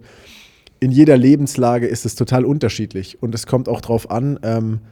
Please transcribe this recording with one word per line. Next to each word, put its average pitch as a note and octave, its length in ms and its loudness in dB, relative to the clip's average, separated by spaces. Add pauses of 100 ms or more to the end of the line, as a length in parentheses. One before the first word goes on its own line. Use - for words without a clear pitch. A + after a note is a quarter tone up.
(800)
in C3 120 0
jeder C#3+ 260 6
Lebenslage B2 680 2
ist A2+ 200 -4
es G#2+ 80 -6
total B2+ 320 0
unterschiedlich. A2 760 -4
Und A#2 120 -6
es A2 120 -10
kommt B2+ 220 -2
auch A#2+ 140 -4
drauf - 280 -4
an, C3 320 -4
ähm, A2+ 360 -4 (140)